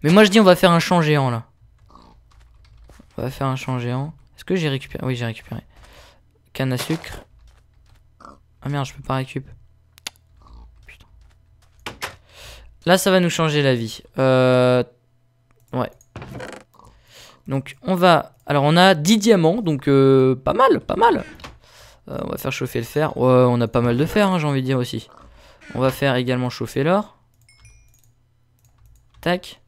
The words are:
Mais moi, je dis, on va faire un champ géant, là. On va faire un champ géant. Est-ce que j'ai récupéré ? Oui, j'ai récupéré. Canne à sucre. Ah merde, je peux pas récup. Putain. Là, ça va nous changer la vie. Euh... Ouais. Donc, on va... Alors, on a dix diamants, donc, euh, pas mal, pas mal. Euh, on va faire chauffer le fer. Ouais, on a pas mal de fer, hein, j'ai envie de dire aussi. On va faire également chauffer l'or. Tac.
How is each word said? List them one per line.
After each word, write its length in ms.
Mais 80
moi, 140
je 40
dis, 120
on 20
va 140
faire 140
un 80
champ 220
géant, 280
là. 160
On 40
va 80
faire 180
un 80
champ 240
géant. 340
Est-ce 80
que 140
j'ai 100
récupéré ? 380
Oui, 100
j'ai 100
récupéré. 360
Canne 220
à 40
sucre. 460
Ah 60
merde, 180
je 80
peux 100
pas 120
récup. 320
Putain. 200
Là, 120
ça 120
va 120
nous 80
changer 340
la 100
vie. 280
Euh... 680
Ouais. 200
Donc, 360
on 120
va... 400
Alors, 180
on 100
a 200
dix 220
diamants, 440
donc, 260
euh, 480
pas 180
mal, 280
pas 160
mal. 260
Euh, 160
on 60
va 60
faire 140
chauffer 280
le 60
fer. 300
Ouais, 320
on 140
a 80
pas 120
mal 140
de 100
fer, 220
hein, 120
j'ai 80
envie 140
de 40
dire 120
aussi. 300
On 60
va 100
faire 260
également 340
chauffer 340
l'or. 300
Tac. 460